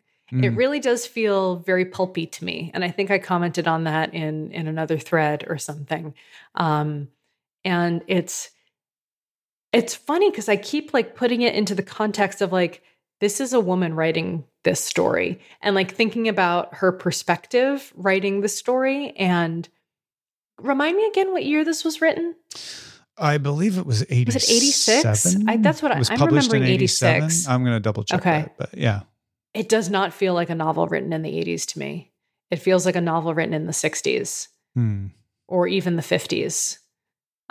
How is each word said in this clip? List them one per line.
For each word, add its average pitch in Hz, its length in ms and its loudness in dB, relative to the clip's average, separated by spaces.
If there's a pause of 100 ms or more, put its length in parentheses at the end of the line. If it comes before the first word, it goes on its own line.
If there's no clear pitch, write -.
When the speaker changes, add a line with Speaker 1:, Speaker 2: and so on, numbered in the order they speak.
(320)
Speaker 1:
It 127 40 -2 (160)
Speaker 2:
Mm. 113 40 -2
Speaker 1:
really 269 220 2
does 247 300 0
feel 196 480 0
very 185 280 0
pulpy 185 400 -4
to - 200 -14
me. 170 280 -6
And 185 120 -4
I 175 80 -2
think 196 180 -2
I 202 80 2
commented 175 480 -2
on 165 160 0
that 160 320 -2
in, 156 380 -6
in 160 160 -6
another 160 280 -2
thread 151 520 0
or 156 100 -4
something. 156 560 -8 (400)
Um, 151 540 0 (560)
and 175 420 0
it's, 180 440 -2 (1200)
it's 233 240 2
funny 359 340 2
'cause - 180 -6
I 214 80 4
keep, 294 380 -6
like, 226 220 0
putting 240 260 0
it 240 140 2
into 202 180 0
the 180 80 -4
context 208 600 -2
of, 185 100 -2
like, 180 280 0 (380)
this 208 220 -2
is 254 120 -4
a 262 60 4
woman 180 380 0
writing 165 480 0 (180)
this 175 220 2
story 180 560 0 (220)
and, 202 120 0
like, 190 220 0
thinking 226 320 0
about 175 480 0
her 185 160 2
perspective 247 1040 0
writing 196 440 0
the 202 80 0
story. 262 680 -2
And 170 520 0 (920)
remind 285 360 0
me 427 120 2
again 392 240 2
what 349 120 -2
year 302 200 2
this 320 200 -2
was 320 160 -2
written? 330 360 0 (840)
Speaker 2:
I 147 200 2
believe 151 400 0
it 180 60 -4
was 131 140 0
Speaker 1:
Was 123 40 0
it - 100 -4
eighty-six? 123 360 2
Speaker 2:
eighty-seven. 220 1000 4
Speaker 1:
I, 226 80 2
that's 285 260 4
what 294 80 2
Speaker 2:
It 233 80 2
was 123 100 2
Speaker 1:
I, - 60 0
I'm 254 60 2
Speaker 2:
published 285 260 6
in 226 60 2
Speaker 1:
remembering - 200 4
Speaker 2:
eighty-seven. 127 520 2
Speaker 1:
eighty-six. 165 240 0
Speaker 2:
I'm 127 160 2
gonna 117 160 2
double 104 240 -2
check - 160 0
Speaker 1:
Okay. 156 220 2
Speaker 2:
that, - 140 -10
but - 220 -10
yeah. 104 220 0 (520)
Speaker 1:
It 214 160 -4
does 220 220 2
not 190 240 0
feel 185 180 0
like 170 160 0
a 170 60 -2
novel 160 320 0
written 151 260 -2
in 160 100 -2
the 147 160 -6
eighties - 280 -4
to - 140 -6
me. - 320 -10 (400)
It 170 80 -4
feels 185 260 2
like 180 80 2
a 180 60 0
novel 165 340 0
written 165 180 0
in 156 140 -2
the 165 60 -6
sixties - 760 -4 (280)
Speaker 2:
Hmm. 104 300 -2 (420)
Speaker 1:
or 180 180 2
even 180 300 0
the 160 60 -2
fifties. - 760 -2 (720)